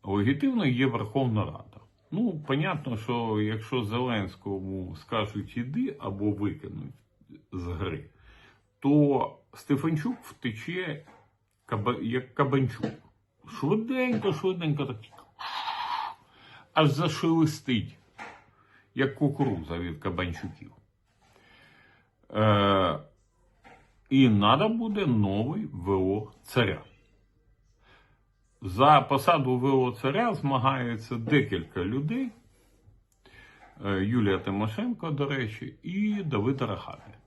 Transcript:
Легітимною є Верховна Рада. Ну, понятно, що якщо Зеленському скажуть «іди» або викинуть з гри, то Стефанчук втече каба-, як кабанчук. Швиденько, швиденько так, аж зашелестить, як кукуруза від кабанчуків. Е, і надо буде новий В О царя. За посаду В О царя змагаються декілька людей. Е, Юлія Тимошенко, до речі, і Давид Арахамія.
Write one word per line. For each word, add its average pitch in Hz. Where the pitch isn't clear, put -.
Легітимною 135
є 123
Верховна 117
Рада. -
Ну, 180
понятно, 147
що 110
якщо 110
Зеленському 98
скажуть 104
«іди» 147
або 101
викинуть 95
з 90
гри, 87
то 143
Стефанчук 165
втече 156
каба-, 107
як 120
кабанчук. 135
Швиденько, 220
швиденько 156
так, 123
аж 156
зашелестить, 156
як 135
кукуруза 92
від 85
кабанчуків. 90
Е, 101
і 131
надо 113
буде 220
новий 113
В 90
О 98
царя. 90
За 131
посаду 131
В 123
О 131
царя 208
змагаються 127
декілька 107
людей. 160
Е, 98
Юлія 104
Тимошенко, 110
до 143
речі, 127
і 202
Давид 135
Арахамія. -